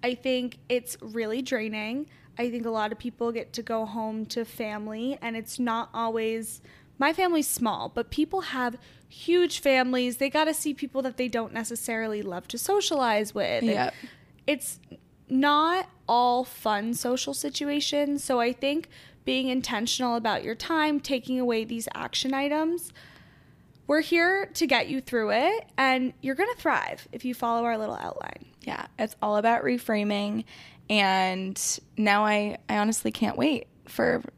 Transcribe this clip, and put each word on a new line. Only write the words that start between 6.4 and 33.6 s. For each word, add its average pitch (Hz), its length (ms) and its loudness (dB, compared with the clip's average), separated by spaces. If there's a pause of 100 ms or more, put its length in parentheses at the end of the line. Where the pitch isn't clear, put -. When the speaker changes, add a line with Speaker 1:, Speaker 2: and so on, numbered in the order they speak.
Speaker 1:
my 294 140 4
family's 339 340 4
small, 202 420 -2
but 233 200 -4
people 311 320 0
have 247 360 -4 (300)
huge - 520 2
families. 254 580 4
They 269 120 2
gotta 311 240 2
see 302 200 -2
people 269 300 -4
that 247 140 -4
they 254 100 0
don't 226 260 -4
necessarily 226 680 -4
love 180 280 -6
to 233 80 -8
socialize 247 760 2
with. - 280 0
And 226 80 4
Speaker 2:
Yep. 214 220 2 (540)
Speaker 1:
it's - 320 -2 (500)
not 294 580 4 (200)
all 247 360 4
fun 220 500 -2
social 254 400 -2
situations. 285 920 -2
So 254 160 2
I 240 120 2
think 277 380 -2 (360)
being 262 220 0
intentional 247 680 0
about 220 280 0
your 233 120 -4
time, 302 440 0
taking 254 400 -2
away 240 240 2
these 226 320 -6
action - 380 -4
items, 311 580 0 (960)
we're 302 160 4
here 349 540 4
to 330 100 2
get 247 220 2
you 262 140 -4
through 220 300 0
it, 320 340 2 (120)
and 262 440 2
you're 262 140 -2
gonna 403 200 0
thrive - 560 -2
if - 140 -12
you 254 80 -2
follow 233 320 0
our 233 120 0
little 214 180 -4
outline. - 500 -10 (160)
Speaker 2:
Yeah, - 260 -8 (100)
it's 214 240 -2
all 208 160 2
about 226 260 4
reframing, 208 840 0 (440)
and 190 680 2 (380)
now 214 280 4
I, 208 320 2 (120)
I 214 80 0
honestly 220 340 2
can't - 260 -2
wait 285 300 2 (180)